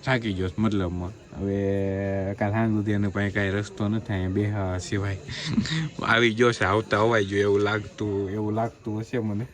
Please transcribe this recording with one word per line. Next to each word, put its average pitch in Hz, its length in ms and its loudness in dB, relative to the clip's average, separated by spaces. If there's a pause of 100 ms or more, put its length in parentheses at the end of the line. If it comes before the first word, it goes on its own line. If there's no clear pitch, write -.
થાકી 113 300 0
ગયો 92 160 -2
છે 98 120 -4
મતલબમાં. 90 520 0 (220)
હવે 98 220 -2 (760)
કાલ 104 160 0
સાંજ 110 220 2
સુધી 107 180 0
એને 101 180 2
પાસે 101 220 -2
કાંઈ 98 200 0
રસ્તો 101 380 -2
નથી 107 240 -2
અહીંયા 92 160 0
બેહવા 101 500 0
સિવાય. 98 380 -4 (480)
<laughs> 160 460 -2
આવી 113 220 4
ગયો 117 200 6
છે, - 120 0
આવતા 104 340 2
અવાઈ 110 260 4
ગયો 101 160 0
એવું 101 200 4
લાગતું, 104 680 -2
એવું 107 260 -2
લાગતું 113 460 -4
હશે 120 180 -4
મને. 107 340 -2